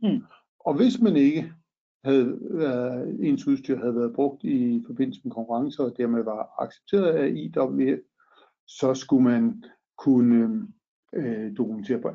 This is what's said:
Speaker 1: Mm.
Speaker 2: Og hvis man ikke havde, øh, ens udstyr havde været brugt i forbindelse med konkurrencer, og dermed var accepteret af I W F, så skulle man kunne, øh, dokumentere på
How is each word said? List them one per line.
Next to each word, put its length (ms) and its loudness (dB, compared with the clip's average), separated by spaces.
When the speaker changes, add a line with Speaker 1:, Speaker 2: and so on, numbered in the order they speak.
Speaker 1:
Mm. 200 0
Speaker 2:
Og 160 -2
hvis 260 2
man 140 4
ikke 360 4
havde, 360 2
øh, 800 -4
ens 180 -2
udstyr 300 0
havde 180 -2
været 180 0
brugt 300 -2
i 420 0
forbindelse 380 -4
med 80 -6
konkurrencer, 520 -4
og 140 -2
dermed 260 0
var 260 -6
accepteret 480 0
af 180 0
I 280 -6
W 380 0
F, 40 -6
så 260 -2
skulle 300 2
man 400 2
kunne, 680 4
øh, 440 -6
dokumentere 440 -4
på 140 -6